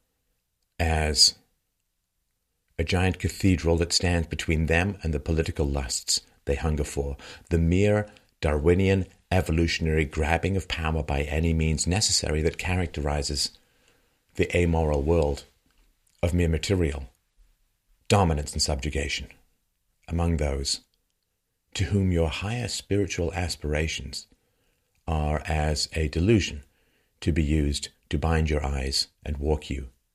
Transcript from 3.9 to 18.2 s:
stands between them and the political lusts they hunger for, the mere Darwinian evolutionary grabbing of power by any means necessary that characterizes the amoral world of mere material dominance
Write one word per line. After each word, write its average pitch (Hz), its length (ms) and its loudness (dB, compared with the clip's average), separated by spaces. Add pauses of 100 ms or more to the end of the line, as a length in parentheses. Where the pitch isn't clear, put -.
stands 87 340 2
between 80 400 -2
them 87 360 0
and 80 120 -2
the 71 60 -4
political 80 460 0
lusts - 540 -4 (260)
they 69 100 0
hunger 76 280 -2
for, 71 320 -6 (340)
the 85 80 4
mere 101 500 2 (320)
Darwinian 90 680 2 (260)
evolutionary 80 720 2
grabbing 80 520 0
of 90 120 -4
power 80 340 -2
by 71 200 -2
any 80 300 0
means 80 360 0
necessary 82 540 0
that 80 140 0
characterizes 73 960 -2 (840)
the - 200 0
amoral 82 460 2
world 73 420 0 (760)
of 82 100 2
mere 87 160 4
material 78 640 0 (960)
dominance 80 460 2